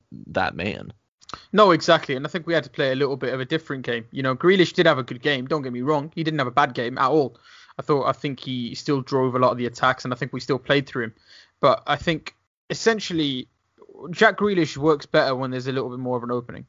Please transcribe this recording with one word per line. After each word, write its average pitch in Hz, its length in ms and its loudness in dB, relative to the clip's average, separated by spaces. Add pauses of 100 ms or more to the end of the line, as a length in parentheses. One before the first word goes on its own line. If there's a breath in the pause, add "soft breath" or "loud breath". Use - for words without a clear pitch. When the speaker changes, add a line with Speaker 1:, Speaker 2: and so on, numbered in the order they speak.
(280)
Speaker 1:
that 87 260 -2
man. 85 380 -8 (600 loud breath)
Speaker 2:
No, 196 200 8
exactly. 156 420 2
And 131 100 -6
I 151 40 -8
think 165 180 -8
we 165 80 -2
had 147 100 2
to - 60 -16
play 135 220 -2
a - 20 0
little 139 220 0
bit 127 180 -4
of 131 60 -4
a 131 40 -4
different 143 400 -6
game. 117 280 -6
You 135 100 -6
know, 131 120 0
Grealish 175 380 4
did 175 140 2
have 151 120 4
a 131 40 -4
good 123 180 -10
game. 135 260 -2
Don't 156 160 -2
get 131 100 -8
me 123 100 -6
wrong. 147 320 -2
He 160 100 -4
didn't 156 140 -2
have 131 100 0
a 123 40 -6
bad 143 200 2
game 123 240 -4
at 135 120 2
all. 143 280 2 (420 soft breath)
I - 40 -12
thought, 139 240 2
I 131 60 2
think 135 280 -6
he 127 340 -6
still 139 280 -2
drove 131 320 0
a 127 40 0
lot 127 140 4
of 123 60 -6
the 123 80 -2
attacks, 127 380 0
and 127 80 -4
I 123 40 -4
think - 160 -8
we 131 80 -8
still 131 180 -2
played 143 280 0
through 123 180 -6
him. 117 100 -10 (460 soft breath)
But 135 260 4
I 147 100 0
think - 380 -4 (360)
essentially 160 760 0 (640)
Jack 202 280 4
Grealish 185 380 0
works 147 300 2
better 135 280 2
when 131 160 -4
there's 127 160 -6
a 135 60 -2
little 123 180 -2
bit 123 80 -10
more 127 180 -4
of 117 60 -4
an 120 80 -8
opening. 123 380 -6